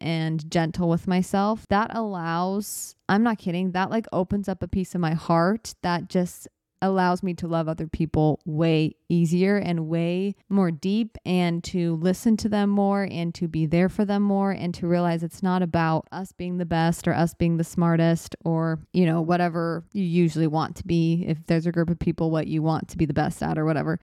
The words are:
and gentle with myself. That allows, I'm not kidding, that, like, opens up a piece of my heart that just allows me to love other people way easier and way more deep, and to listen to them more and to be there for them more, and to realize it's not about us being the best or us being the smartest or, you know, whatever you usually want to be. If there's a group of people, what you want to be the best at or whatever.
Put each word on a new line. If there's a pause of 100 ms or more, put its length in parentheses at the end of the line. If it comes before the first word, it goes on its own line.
and
gentle
with
myself.
That
allows, (140)
I'm
not
kidding,
that,
like,
opens
up
a
piece
of
my
heart
that
just (340)
allows
me
to
love
other
people
way (140)
easier
and
way (140)
more
deep,
and
to
listen
to
them
more
and
to
be
there
for
them
more,
and
to
realize
it's
not
about
us
being
the
best
or
us
being
the
smartest
or, (140)
you
know,
whatever
you
usually
want
to
be.
If
there's
a
group
of
people,
what
you
want
to
be
the
best
at
or
whatever.